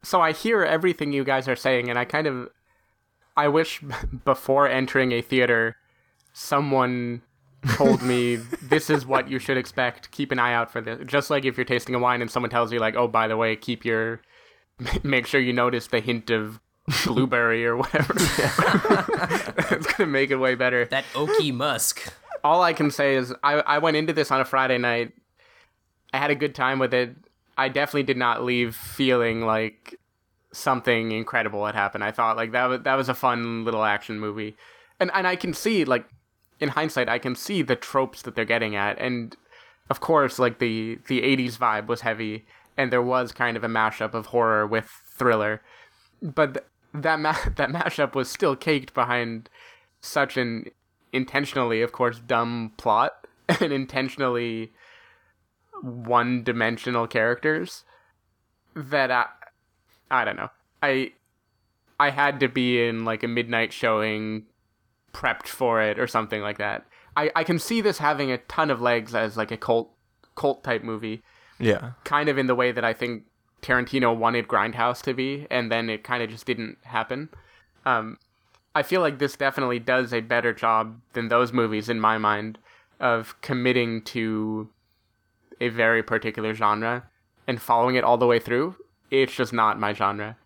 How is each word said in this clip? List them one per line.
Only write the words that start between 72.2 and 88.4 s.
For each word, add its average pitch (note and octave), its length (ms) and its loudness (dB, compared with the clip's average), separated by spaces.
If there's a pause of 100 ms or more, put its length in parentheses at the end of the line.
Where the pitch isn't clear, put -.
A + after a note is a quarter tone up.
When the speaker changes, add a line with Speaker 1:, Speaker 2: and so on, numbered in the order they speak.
Speaker 1:
of C3+ 80 2
in C3 100 2
the B2+ 80 4
way B2 160 2
that A#2 140 -2
I A2+ 80 2
think A#2+ 300 -6 (380)
Tarantino B2 540 2
wanted A#2 320 0
Grindhouse A#2 560 0
to C3+ 100 -2
be, C#3 360 -6
and A#2+ 220 0
then A2+ 180 0
it G#2+ 140 -6
kind B2 180 -4
of A2+ 80 -4
just A2 160 -14
didn't A2 380 -6
happen. B2 460 -4 (560)
Um, A2+ 320 0 (580)
I D3+ 80 2
feel F#3 180 2
like C#3+ 160 0
this C#3 180 -2
definitely C3 440 -2
does B2 340 0
a A#2 80 0
better A#2 320 0
job A2+ 460 0 (140)
than A#2 160 -4
those A#2+ 220 4
movies, A2 380 0
in A#2 100 -2
my A2 200 2
mind, G#2+ 400 -2 (400)
of A#2 420 -2
committing B2 640 0
to A2 640 -4 (920)
a A#2+ 100 -2
very A2+ 340 2
particular A2 500 -4
genre A2 500 -2 (440)
and B2 120 -4
following B2 360 2
it B2+ 80 2
all A#2+ 160 4
the B2 80 4
way A#2+ 100 6
through. C3 380 -2 (340)